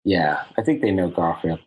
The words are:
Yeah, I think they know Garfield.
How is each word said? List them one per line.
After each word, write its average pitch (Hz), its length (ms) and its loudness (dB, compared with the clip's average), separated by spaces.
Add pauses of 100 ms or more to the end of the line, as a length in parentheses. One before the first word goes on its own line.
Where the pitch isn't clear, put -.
Yeah, 82 380 2 (140)
I 113 60 0
think 151 180 0
they 104 100 2
know 92 180 2
Garfield. 82 580 -2